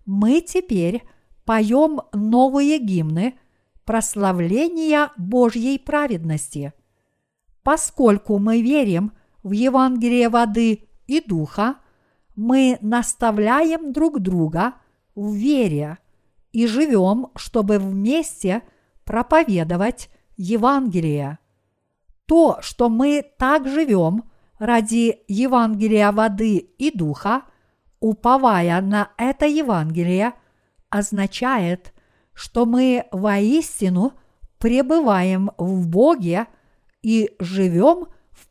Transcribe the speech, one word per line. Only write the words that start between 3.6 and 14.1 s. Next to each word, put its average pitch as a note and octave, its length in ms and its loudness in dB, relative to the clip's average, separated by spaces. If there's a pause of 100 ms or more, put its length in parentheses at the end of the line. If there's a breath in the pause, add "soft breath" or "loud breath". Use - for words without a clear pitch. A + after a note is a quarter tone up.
прославления A3+ 1300 -2
Божьей A#3+ 640 0
праведности. E3 920 -4 (880)
Поскольку A3+ 760 0
мы A3 220 0
верим G#3+ 520 0 (300)
в F#3+ 80 -8
Евангелие A#3+ 800 2
воды A3+ 600 0 (180)
и D4+ 140 -2
духа, G3+ 540 -4 (600)
мы B3+ 460 2
наставляем A#3+ 1120 0
друг D4+ 260 0